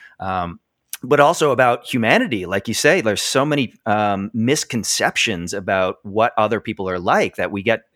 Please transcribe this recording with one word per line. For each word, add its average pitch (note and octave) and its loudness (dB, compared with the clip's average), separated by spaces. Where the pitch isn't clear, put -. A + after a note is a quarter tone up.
Um, F2+ -6
but C#3+ 2
also D3+ 4
about A#2+ 2
humanity. B2 0
Like G2 -4
you A2 -4
say, D#3+ 4
there's G#2+ 0
so C3+ 0
many, C#3+ -2
um, G#2 0
misconceptions A2 -2
about F#2+ -2
what G#2+ 0
other G#2+ 0
people G2+ -6
are F2+ -2
like A2+ 0
that F2+ -4
we G2 -6
get, A2+ 0